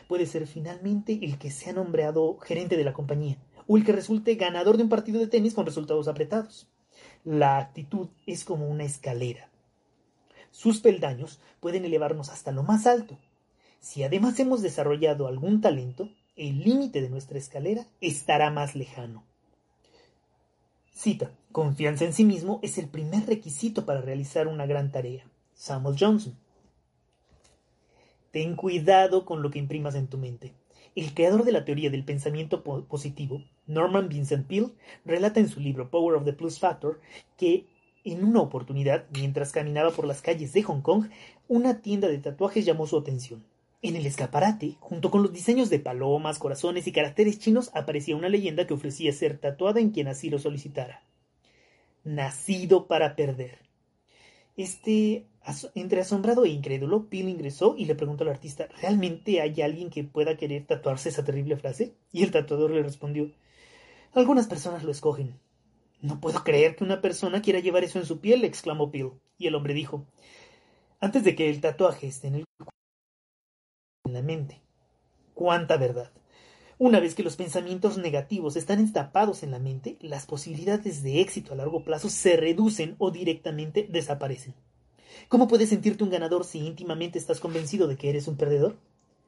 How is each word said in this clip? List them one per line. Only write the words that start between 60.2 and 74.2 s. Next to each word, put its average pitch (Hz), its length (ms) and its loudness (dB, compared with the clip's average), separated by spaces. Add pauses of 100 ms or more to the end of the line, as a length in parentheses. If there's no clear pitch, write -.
querer 143 280 -6
tatuarse 139 440 -2
esa 147 140 -4
terrible 139 340 -2
frase?". 139 360 -4 (180)
Y 175 120 2
el 196 80 2
tatuador 151 400 2
le 156 120 2
respondió: 147 480 -6 (800)
"Algunas 247 340 6
personas 170 360 -8
lo 156 80 -4
escogen". 139 440 -2 (680)
"No 147 160 -4
puedo 156 240 -2
creer 156 320 6
que - 80 -4
una 190 180 -2
persona 185 400 0
quiera 190 200 2
llevar 180 220 2
eso 175 140 -4
en 180 80 -4
su 151 140 -6
piel", 233 240 4
exclamó 151 480 -2
Peel. 135 220 -6 (260)
Y 175 80 -2
el 156 80 0
hombre 147 180 -2
dijo, 143 320 -6 (920)
"Antes 214 240 0
de 190 120 4
que 156 140 2
el 147 120 -2
tatuaje 160 460 2
esté 135 200 -10
en 139 80 -2
el 156 100 -6 (140)
cu-, - 80 -20 (1400)
en 123 80 -6
la 123 80 -6